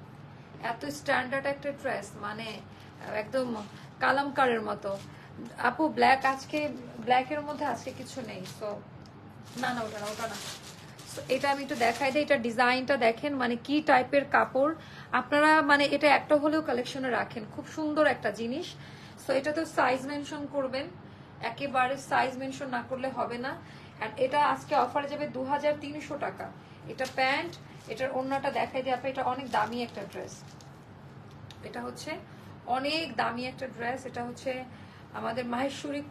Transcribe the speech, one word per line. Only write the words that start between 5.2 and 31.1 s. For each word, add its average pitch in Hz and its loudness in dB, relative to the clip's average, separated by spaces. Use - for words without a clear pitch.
আপু 311 2
ব্ল্যাক 254 8
আজকে, 269 -4
ব্ল্যাকের 254 2
মধ্যে 294 -4
আজকে - -8
কিছু - -12
নেই, 185 -10
so 214 -6
না, 247 0
না, 233 -4
ওটা 214 -8
না, 208 -4
ওটা 226 -4
না। 202 -8
So - -10
এটা 269 2
আমি 277 -2
একটু 285 -4
দেখাই 247 2
দিই, 294 6
এটা 285 6
ডিজাইনটা 254 4
দেখেন, 226 2
মানে 240 2
কি 285 2
টাইপের 269 6
কাপড়। 262 6
আপনারা 294 6
মানে 285 8
এটা 294 8
একটা 302 2
হলেও 311 4
কালেকশনে 254 -2
রাখেন, 214 -6
খুব 285 -8
সুন্দর 302 4
একটা 226 -2
জিনিস। 262 -4
So - -2
এটা 285 -2
তো 330 2
সাইজ 254 4
মেনশন 294 -6
করবেন, 269 -2
একেবারে 269 2
সাইজ 254 4
মেনশন 269 -6
না 240 -2
করলে 262 -2
হবে 233 -2
না। 294 -4
And 220 -6
এটা 285 4
আজকে 277 -4
অফারে 285 0
যাবে 294 -2
দু 254 -4
হাজার 294 4
তিনশো 294 -8
টাকা। - -6
এটা 262 -2
প্যান্ট, 285 2
এটার 262 -2
ওড়নাটা 269 0
দেখাই 254 0
দিই 262 0
আপা, 262 -2
এটা 269 -2
অনেক 269 -4
দামি 226 2
একটা 208 -8
ড্রেস। 190 -10